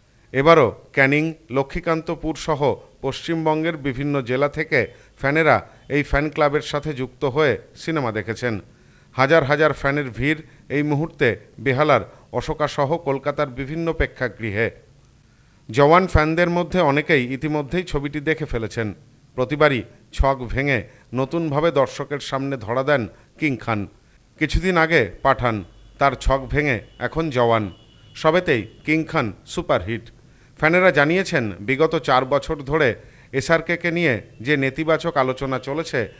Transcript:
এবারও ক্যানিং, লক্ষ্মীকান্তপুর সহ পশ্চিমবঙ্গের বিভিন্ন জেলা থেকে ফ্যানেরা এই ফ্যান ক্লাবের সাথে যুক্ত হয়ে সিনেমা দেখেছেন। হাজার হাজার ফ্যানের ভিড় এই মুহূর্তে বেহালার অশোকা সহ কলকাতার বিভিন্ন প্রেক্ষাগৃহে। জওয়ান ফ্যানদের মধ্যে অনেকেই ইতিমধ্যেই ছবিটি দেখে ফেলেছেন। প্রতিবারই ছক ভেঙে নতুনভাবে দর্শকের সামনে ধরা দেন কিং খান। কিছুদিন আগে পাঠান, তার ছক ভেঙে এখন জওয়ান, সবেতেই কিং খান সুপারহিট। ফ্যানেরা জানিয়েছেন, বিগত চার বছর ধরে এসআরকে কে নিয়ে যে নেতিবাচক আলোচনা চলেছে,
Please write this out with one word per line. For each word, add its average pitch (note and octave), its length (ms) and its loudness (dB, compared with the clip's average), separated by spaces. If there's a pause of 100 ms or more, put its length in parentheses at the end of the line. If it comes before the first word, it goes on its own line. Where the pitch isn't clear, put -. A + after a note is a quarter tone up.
(340)
এবারও C#3+ 340 6 (260)
ক্যানিং, C#3+ 300 4 (260)
লক্ষ্মীকান্তপুর D#3 880 -4
সহ D3 240 -2 (400)
পশ্চিমবঙ্গের D#3+ 760 -2
বিভিন্ন C#3+ 440 -2
জেলা B2+ 280 0
থেকে D3 300 -2 (380)
ফ্যানেরা D3 380 2 (340)
এই C#3+ 140 0
ফ্যান C#3 260 0
ক্লাবের D3 400 0
সাথে D3+ 240 -4
যুক্ত B2+ 320 -10
হয়ে C#3 280 2 (220)
সিনেমা D3+ 360 -4
দেখেছেন। A2 420 -4 (640)
হাজার C#3+ 280 6
হাজার D3 300 2
ফ্যানের C#3+ 360 -2
ভিড় C3 300 -2 (300)
এই C#3+ 140 0
মুহূর্তে D3+ 440 0 (320)
বেহালার C3 440 2 (300)
অশোকা D3 340 -4
সহ C3+ 220 -2 (100)
কলকাতার C#3 580 -2
বিভিন্ন D#3 360 -6
প্রেক্ষাগৃহে। A#2 720 -2 (1040)
জওয়ান D3 380 6
ফ্যানদের E3 420 2
মধ্যে F3 320 0
অনেকেই D3 420 2 (100)
ইতিমধ্যেই D3+ 520 -4
ছবিটি D3 360 -6
দেখে D3+ 240 -2
ফেলেছেন। A2+ 420 -6 (500)
প্রতিবারই C#3 440 2 (320)
ছক C#3 240 2 (100)
ভেঙে C3 320 0 (340)
নতুনভাবে D3 580 0
দর্শকের C3+ 500 -2
সামনে C#3 360 -6
ধরা A#2 260 -2
দেন C#3 180 2 (360)
কিং C#3+ 200 -2
খান। A2 240 -4 (580)
কিছুদিন E3 380 0
আগে D#3+ 240 4 (220)
পাঠান, B2 320 2 (420)
তার C#3 180 2
ছক C3+ 340 0
ভেঙে C#3 280 0 (220)
এখন C3+ 300 -4
জওয়ান, A#2 340 4 (520)
সবেতেই D#3+ 460 2 (220)
কিং D#3 200 0
খান D3+ 240 -2 (180)
সুপারহিট। A2+ 580 -4 (560)
ফ্যানেরা F3+ 320 4
জানিয়েছেন, D3+ 520 2 (160)
বিগত C3+ 400 0
চার C3 260 2
বছর C#3+ 400 -2
ধরে D3 240 2 (440)
এসআরকে D#3+ 440 0
কে E3+ 140 -4
নিয়ে E3 220 0 (280)
যে B2+ 160 0
নেতিবাচক D#3 600 0
আলোচনা C3 420 -2
চলেছে, D3 400 -6 (200)